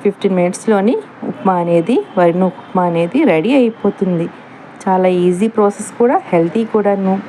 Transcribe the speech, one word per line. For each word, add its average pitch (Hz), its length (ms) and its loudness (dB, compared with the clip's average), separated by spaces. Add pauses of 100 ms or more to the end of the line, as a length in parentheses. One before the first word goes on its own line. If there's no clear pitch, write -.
ఫిఫ్టీన్ 190 380 -2
మినిట్స్లోని 202 560 0 (360)
ఉప్మా 190 320 -2
అనేది, 170 320 0 (220)
వరి 175 240 4
నూక 180 120 -2 (120)
ఉప్మా 180 260 -2
అనేది 170 260 -2 (140)
రెడీ 165 200 0 (100)
అయిపోతుంది. 190 680 -2 (540)
చాలా 185 260 2 (160)
ఈజీ 180 300 2
ప్రాసెస్ 208 340 0 (100)
కూడా, 247 160 4 (140)
హెల్తీ 170 320 2 (100)
కూడాను. 196 420 0 (160)